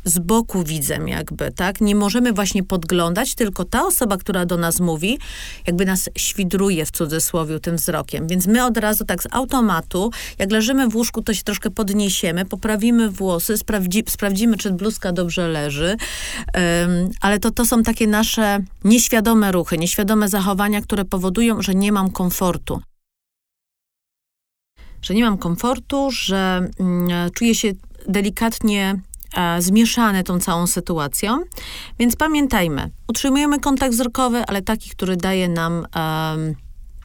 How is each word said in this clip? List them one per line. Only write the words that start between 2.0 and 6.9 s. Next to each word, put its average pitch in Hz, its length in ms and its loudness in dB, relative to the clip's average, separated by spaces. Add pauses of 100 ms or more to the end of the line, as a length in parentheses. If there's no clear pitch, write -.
właśnie 190 300 0
podglądać, 180 720 0
tylko 196 300 -2
ta 262 220 0
osoba, 220 300 2
która 190 300 -2
do 175 100 0
nas 170 240 0
mówi, 180 380 0 (480)
jakby 175 180 2
nas 190 340 0
świdruje 185 680 0
w - 40 -6